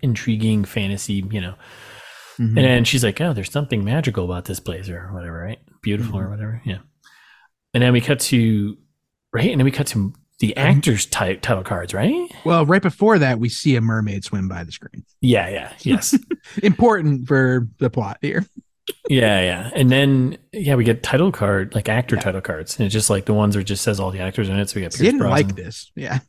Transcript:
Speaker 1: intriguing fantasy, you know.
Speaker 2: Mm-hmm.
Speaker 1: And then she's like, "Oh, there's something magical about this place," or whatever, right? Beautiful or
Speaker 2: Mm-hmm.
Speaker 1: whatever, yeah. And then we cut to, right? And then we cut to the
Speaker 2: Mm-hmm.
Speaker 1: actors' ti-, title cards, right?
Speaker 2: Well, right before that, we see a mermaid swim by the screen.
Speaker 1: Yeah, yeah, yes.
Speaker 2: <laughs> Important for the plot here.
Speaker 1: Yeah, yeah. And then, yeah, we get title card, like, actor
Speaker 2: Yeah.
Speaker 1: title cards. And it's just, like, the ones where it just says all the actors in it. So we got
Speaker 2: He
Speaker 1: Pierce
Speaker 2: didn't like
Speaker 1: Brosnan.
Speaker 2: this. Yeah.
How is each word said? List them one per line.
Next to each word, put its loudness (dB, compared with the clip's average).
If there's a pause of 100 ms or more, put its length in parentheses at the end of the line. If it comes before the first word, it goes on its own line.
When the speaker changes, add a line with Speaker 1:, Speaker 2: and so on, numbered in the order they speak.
Speaker 1:
intriguing 0
fantasy, -4
you -4
know. -8 (840)
Speaker 2:
Mm-hmm. 2
Speaker 1:
And 6
then 6
she's 2
like, 0
"Oh, 0
there's -6
something -2
magical -2
about -6
this -10
place," -10
or -12
whatever, -12
right? -10 (200)
Beautiful -4
or -4
Speaker 2:
Mm-hmm. -8
Speaker 1:
whatever, -8
yeah. -8 (920)
And 2
then 4
we 4
cut 0
to, 2 (560)
right? 2
And 0
then 4
we 4
cut -2
to -2 (280)
the 2
Speaker 2:
Mm-hmm. -6 (200)
Speaker 1:
actors' 0
ti-, -2
title -2
cards, -6
right? 0 (160)
Speaker 2:
Well, 2
right 4
before 4
that, 2
we 0
see 2
a 2
mermaid -2
swim -4
by -6
the -16
screen. -18 (160)
Speaker 1:
Yeah, 4
yeah, -10
yes. 0 (260)
Speaker 2:
<laughs> -10
Important 2
for 4 (120)
the 0
plot -4
here. -2 (680)
Speaker 1:
Yeah, 4
yeah. -2
And 4
then, 2 (120)
yeah, 0
we 4
get 2
title 2
card, -2
like, -2
actor 0
Speaker 2:
Yeah. -2
Speaker 1:
title -4
cards. -10
And 0
it's -2
just, 0
like, -2
the 2
ones 2
where 0
it -4
just -4
says -2
all -4
the -8
actors -4
in -2
it. -2
So -8
we -4
got -8
Speaker 2:
He -4
Speaker 1:
Pierce 4
Speaker 2:
didn't 0
like 2
Speaker 1:
Brosnan. -6
Speaker 2:
this. -18
Yeah. -6